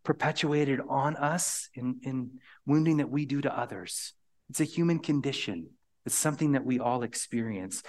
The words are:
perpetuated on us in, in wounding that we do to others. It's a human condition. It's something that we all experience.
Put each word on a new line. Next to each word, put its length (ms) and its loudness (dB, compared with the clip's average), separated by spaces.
perpetuated 840 2
on 280 0
us 580 0
in, 280 -2
in 360 -4
wounding 320 6
that 120 0
we 160 0
do 140 0
to 180 0
others. 540 -6
It's 120 -4
a 40 4
human 360 2
condition. 720 -2
It's 80 -2
something 380 2
that 120 2
we 160 2
all 220 0
experience. 840 -4